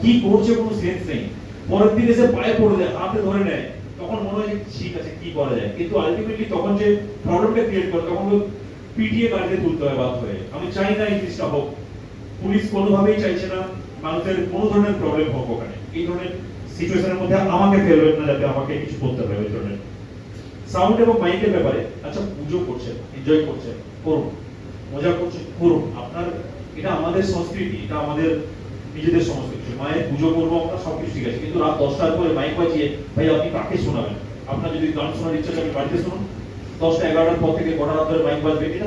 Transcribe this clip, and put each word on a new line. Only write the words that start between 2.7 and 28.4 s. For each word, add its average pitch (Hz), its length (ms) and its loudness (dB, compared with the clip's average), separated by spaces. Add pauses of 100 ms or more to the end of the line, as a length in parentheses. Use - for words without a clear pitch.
দেয়, 180 200 0
হাতে 202 260 -2
ধরে 196 220 2
নেয়, - 300 -4 (320)
তখন 214 200 -4
মনে 196 120 -4
হয় 208 140 -2
যে 202 60 -2 (180)
ঠিক - 240 -6
আছে, - 100 -8 (100)
কি 170 160 -10
করা 127 220 0
যায়, - 180 -2
কিন্তু 170 180 -2 (100)
ultimately 214 500 -2
তখন 190 260 0
যে 214 60 2 (380)
প্রবলেমটা 220 440 2
ক্রিয়েট 190 240 0
করে, 165 180 0
তখন 175 220 -2
তো 202 40 6 (600)
পিটিএ 226 360 2
গাড়িতে 180 320 0
তুলতে 156 220 0
হয় 135 140 0
বাধ্য 123 240 -2
হয়ে। 101 140 -6 (160)
আমি 170 120 -6 (100)
চাই 202 220 2
না 214 140 0
এই 175 80 2
জিনিসটা - 320 -4
হোক, - 140 0 (720)
পুলিশ 202 240 2 (100)
কোনোভাবেই 202 480 4
চাইছে 185 320 0
না 190 60 -2 (440)
মানুষের 175 320 -2 (160)
কোনো 208 180 0
ধরনের 202 300 4
প্রবলেম 156 360 2
হোক 127 180 -4
ওখানে। 104 220 -8 (200)
এই 170 100 -2
ধরনের 180 260 -4 (440)
সিচুয়েশনের 190 440 0
মধ্যে 185 160 2 (180)
আমাকে 196 320 6
ফেলবেন 156 320 8
না, 151 120 -2
যাতে 139 220 2
আমাকে 135 200 -2 (100)
কিছু - 200 -6
করতে - 240 -2
হয় 101 160 -2
ওই 104 120 -4
ধরনের। 101 240 -6 (960)
সাউন্ড 202 320 6
এবং 233 180 8
মাইকের 185 320 4
ব্যাপারে, - 260 2 (260)
আচ্ছা, - 140 -6 (160)
পুজো 147 220 -2 (100)
করছেন, 117 260 -6 (220)
এনজয় 151 320 4
করছেন, 127 260 -8 (300)
করুন, 156 240 0 (640)
মজা 160 280 2
করছেন, 170 240 -6 (160)
করুন। 170 220 4 (200)
আপনার, 170 240 -8 (520)
এটা 190 200 -4
আমাদের 175 260 0 (100)
সংস্কৃতি, 170 500 -4
এটা 151 200 -6
আমাদের 160 260 0 (640)